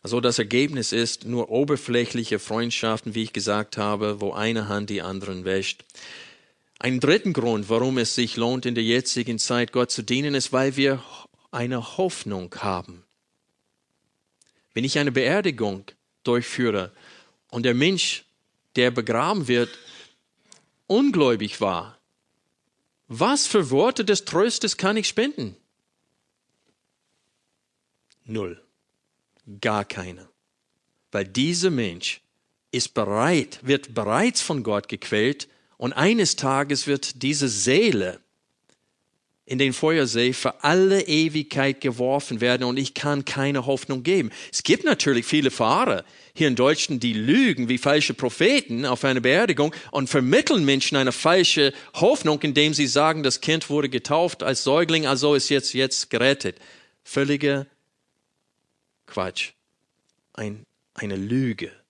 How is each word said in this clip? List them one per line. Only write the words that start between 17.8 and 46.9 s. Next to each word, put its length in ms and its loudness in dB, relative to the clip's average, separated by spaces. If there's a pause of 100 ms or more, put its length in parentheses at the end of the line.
der 140 4
begraben 580 -2
wird, 200 2 (1160)
ungläubig 720 2
war, 400 -2 (1120)
was 380 2
für 220 2
Worte 360 2
des 180 0
Tröstes 540 0
kann 180 0
ich 140 -2
spenden? 480 -4 (2750)
Null. 400 -8 (1000)
Gar 220 0
keine. 460 -12 (840)
Weil 140 -2
dieser 460 0
Mensch 500 -4 (500)
ist 220 -4
bereit, 720 0
wird 320 -2
bereits 480 0
von 180 -2
Gott 280 -2
gequält 580 -2 (300)
und 160 -4
eines 420 2
Tages 500 -2
wird 380 -4
diese 260 0
Seele 680 2 (1300)
in 120 -6
den 160 2
Feuersee 600 2
für 300 -4
alle 440 4
Ewigkeit 760 0
geworfen 600 -2
werden 220 2
und 140 0
ich 160 -4
kann 320 -2
keine 400 -2
Hoffnung 380 -2
geben. 260 2 (220)
Es 100 -4
gibt 220 2
natürlich 420 2
viele 240 2
Pfarrer 560 0 (300)
hier 120 2
in 80 2
Deutschland, 460 2